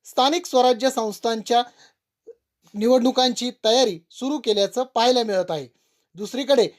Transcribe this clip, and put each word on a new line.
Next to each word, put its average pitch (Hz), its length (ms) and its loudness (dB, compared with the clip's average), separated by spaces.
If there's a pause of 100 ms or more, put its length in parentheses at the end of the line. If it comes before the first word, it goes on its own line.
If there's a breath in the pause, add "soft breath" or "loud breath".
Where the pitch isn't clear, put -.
स्थानिक 302 420 0
स्वराज्य 254 440 2
संस्थांच्या 226 720 -2 (1120 soft breath)
निवडणुकांची 247 760 0 (140)
तयारी 226 340 2 (120)
सुरू 277 280 -6
केल्याचं 208 460 -2 (100)
पाहायला 247 280 2
मिळत 185 280 -2
आहे. 147 160 -6 (480)
दुसरीकडे 233 540 0 (100)